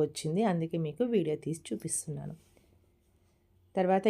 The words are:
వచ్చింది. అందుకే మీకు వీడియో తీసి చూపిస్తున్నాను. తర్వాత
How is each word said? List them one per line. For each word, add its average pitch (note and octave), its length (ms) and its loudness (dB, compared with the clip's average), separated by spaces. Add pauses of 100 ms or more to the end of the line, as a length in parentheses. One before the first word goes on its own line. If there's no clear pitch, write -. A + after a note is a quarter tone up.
వచ్చింది. D#3 360 -2 (100)
అందుకే E3 340 -2
మీకు D3 180 -2 (100)
వీడియో D#3 220 2 (100)
తీసి D#3+ 240 -4
చూపిస్తున్నాను. - 640 -6 (1400)
తర్వాత F#3+ 340 4